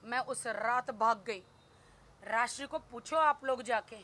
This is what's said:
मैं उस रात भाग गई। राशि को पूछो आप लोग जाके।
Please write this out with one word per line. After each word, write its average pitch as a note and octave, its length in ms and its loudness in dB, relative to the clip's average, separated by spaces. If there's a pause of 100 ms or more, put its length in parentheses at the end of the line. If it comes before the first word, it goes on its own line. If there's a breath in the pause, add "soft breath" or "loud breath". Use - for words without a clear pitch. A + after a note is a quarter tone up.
मैं A#3+ 140 -2
उस B3+ 280 -4
रात A#3 440 0
भाग A3 340 4
गई। G3 180 -6 (800 soft breath)
राशि A#3 420 -2
को D#4 120 -6
पूछो - 380 -6
आप D4 280 4
लोग B3+ 180 0
जाके। A3 420 -2